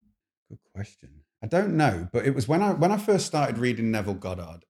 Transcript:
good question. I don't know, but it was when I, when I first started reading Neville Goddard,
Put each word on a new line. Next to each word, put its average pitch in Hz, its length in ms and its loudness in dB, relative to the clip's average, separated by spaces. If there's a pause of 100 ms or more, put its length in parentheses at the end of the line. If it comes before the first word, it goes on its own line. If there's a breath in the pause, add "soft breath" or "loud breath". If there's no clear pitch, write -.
(500)
good 110 100 -20 (140)
question. 98 360 -14 (320)
I 113 60 -10
don't 180 280 2
know, 98 380 2
but 117 120 0
it 135 80 2
was 123 140 -2
when 165 140 2
I, 208 100 2
when 170 220 2
I 208 40 0
first 208 280 2
started 131 320 -2
reading 113 340 0
Neville 104 220 -2
Goddard, 90 560 -8